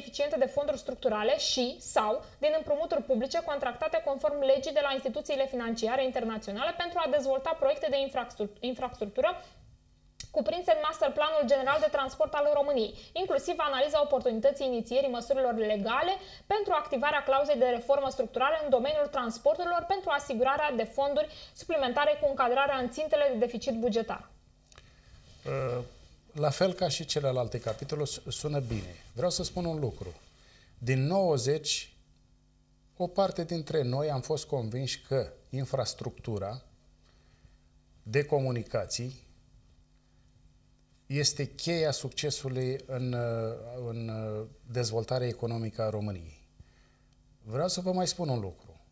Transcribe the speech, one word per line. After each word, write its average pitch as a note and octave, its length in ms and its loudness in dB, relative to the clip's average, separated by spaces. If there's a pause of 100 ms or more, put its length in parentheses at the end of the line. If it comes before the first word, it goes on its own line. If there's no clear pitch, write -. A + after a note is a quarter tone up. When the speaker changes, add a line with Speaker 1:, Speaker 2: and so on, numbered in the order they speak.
Speaker 1:
eficiente D4 360 -2
de B3+ 160 4
fonduri C#4+ 300 0
structurale A3+ 540 0
și - 260 0 (160)
sau G#3+ 300 2 (280)
din D4+ 180 2
împrumuturi D#4 540 0
publice C4 280 0 (120)
contractate D4 540 -2
conform C#4+ 340 0 (140)
legii C#4 260 2
de C#4+ 80 2
la C4+ 60 2
instituțiile C4+ 640 -2
financiare A#3 500 0
internaționale A3+ 680 -2 (100)
pentru F4 180 -2
a D#4 160 0
dezvolta C4+ 440 0
proiecte C#4+ 300 2
de C#4 160 0
infrastruct-, A#3+ 540 -6
infrastructură B3+ 720 -2 (1000)
cuprinse D#4 440 0
în D#4 140 -2
master D#4 300 0
planul D4+ 340 2
general C4+ 280 4
de D4+ 160 2
transport C#4 380 0
al D4 120 2 (140)
României, C4+ 340 0 (180)
inclusiv E4+ 460 0
analiza C#4+ 440 2
oportunității C4+ 640 2
inițierii B3 500 0
măsurilor B3 380 2
legale A3 600 2 (320)
pentru G4 260 2
activarea D4 560 2
clauzei C#4 360 4
de B3+ 120 4
reformă C4+ 340 2
structurală C4 520 0
în D4 80 0
domeniul C#4+ 460 4
transporturilor D#4+ 720 0
pentru F#4+ 200 0 (100)
asigurarea C#4 520 2 (100)
de A3 60 0 (100)
fonduri C#4+ 320 2 (260)
suplimentare D4 680 2
cu D4+ 80 4
încadrarea C4+ 540 4
în B3 80 -2
țintele D4+ 420 2
de A3+ 60 0
deficit A#3+ 360 0 (100)
bugetar." A3 380 0 (1200)
Speaker 2:
Uh, C3 360 -4 (520)
la D3+ 160 2
fel F#3 220 4
ca F3+ 160 0
și D3 160 -2
celelalte B2+ 560 0
capitole, C#3+ 440 -4
su-, - 260 -6
sună D3 280 -2
bine. G#2+ 360 -4 (200)
Vreau E3 160 0
să F3 120 -2
spun F3+ 220 -4
un D#3+ 160 -2
lucru. F#2+ 340 -4 (640)
Din C3 280 2
nouăzeci, D3+ 840 2 (1040)
o F3+ 100 -2
parte F3+ 380 2
dintre D#3 380 -2
noi C3+ 280 0
am C3+ 100 0
fost D3+ 240 -2
convinși B2 560 -4
că - 320 -2 (160)
infrastructura A#2+ 1120 -4 (1400)
de C3+ 220 0
comunicații B2+ 960 -2 (1800)
este C#3+ 400 0
cheia E3 440 0
succesului C3 880 -4 (100)
în, B2+ 260 -4
uh, A#2+ 760 -4
în, A2+ 200 -6
uh, A2 380 -6 (260)
dezvoltarea A#2 540 -2
economică A#2 560 -4
a A2 80 0
României. G2+ 580 -6 (920)
Vreau B2+ 260 -4
să F3+ 120 -2
vă F#3 120 -2
mai F3+ 140 2
spun E3 220 -2
un B2 120 0
lucru. - 400 -10 (120)